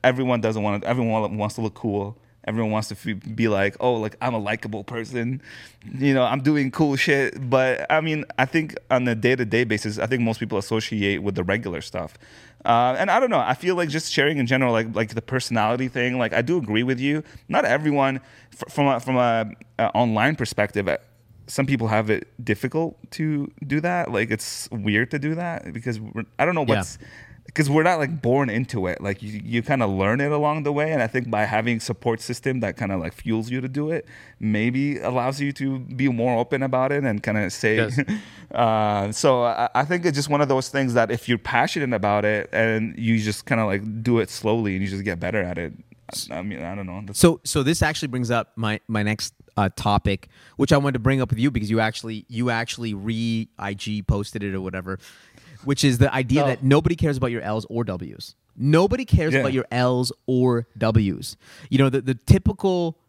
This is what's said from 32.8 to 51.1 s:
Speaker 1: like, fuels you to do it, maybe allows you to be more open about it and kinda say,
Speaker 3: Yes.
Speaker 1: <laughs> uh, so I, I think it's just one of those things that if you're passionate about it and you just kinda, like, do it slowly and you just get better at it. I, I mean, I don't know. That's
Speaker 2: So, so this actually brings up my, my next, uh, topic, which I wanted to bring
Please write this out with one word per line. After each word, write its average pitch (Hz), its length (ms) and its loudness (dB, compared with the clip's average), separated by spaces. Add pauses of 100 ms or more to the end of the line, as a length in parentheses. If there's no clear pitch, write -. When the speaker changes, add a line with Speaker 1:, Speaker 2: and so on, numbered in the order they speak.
Speaker 1:
like, 82 160 -6
fuels 110 340 -4
you 127 120 -4
to 127 80 -6
do 147 240 -4
it, 160 120 -6 (360)
maybe 123 580 0
allows 127 420 -2
you 143 120 -2
to 135 260 -4
be 127 300 -2
more 120 280 2
open 127 280 0
about 131 260 0
it 143 140 0
and 107 180 0
kinda 107 280 0
say, 110 260 0
Speaker 3:
Yes. 117 240 0 (260)
Speaker 1:
<laughs> - 280 -20
uh, 107 580 2
so 123 320 2
I, 120 300 0
I 131 100 2
think 175 200 -2
it's 156 120 2
just 143 120 -2
one 147 120 2
of 143 80 4
those 131 200 2
things 135 260 0
that 113 160 4
if 113 180 -4
you're 120 100 2
passionate 127 560 -2
about 104 300 2
it 104 280 0
and 110 460 0
you 113 200 2
just 107 280 -4
kinda, 113 180 0
like, 107 380 -4
do 117 160 4
it 101 120 0
slowly 107 440 -2
and 95 100 -2
you 95 60 -4
just 98 140 -6
get 87 160 -4
better 90 220 -2
at 90 160 -4
it. 85 140 -6 (580)
I, 71 80 -8
I 90 40 -8
mean, 90 200 -8
I 87 120 -8
don't 98 120 -10
know. 90 200 -10
That's 104 120 -10
Speaker 2:
So, 165 260 6
so - 180 -2
this 156 200 0
actually 156 260 -2
brings 120 220 -4
up 117 260 -2
my, 107 320 -2
my 107 140 -2
next, 107 320 -4 (220)
uh, 98 180 4
topic, 101 540 0 (280)
which - 160 2
I 151 40 6
wanted 139 180 2
to 127 40 -2
bring 131 240 2